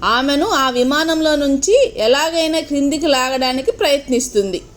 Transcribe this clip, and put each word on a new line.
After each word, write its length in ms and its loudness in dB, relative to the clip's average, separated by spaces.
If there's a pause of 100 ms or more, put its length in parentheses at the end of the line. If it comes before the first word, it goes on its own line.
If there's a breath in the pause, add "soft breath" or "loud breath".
(160)
ఆమెను 320 0 (160)
ఆ 20 2 (140)
విమానంలో 540 0 (120)
నుంచి 300 2 (320)
ఎలాగైనా 520 0 (100)
క్రిందికి 460 0
లాగడానికి 560 -2 (100)
ప్రయత్నిస్తుంది. 760 -2 (180)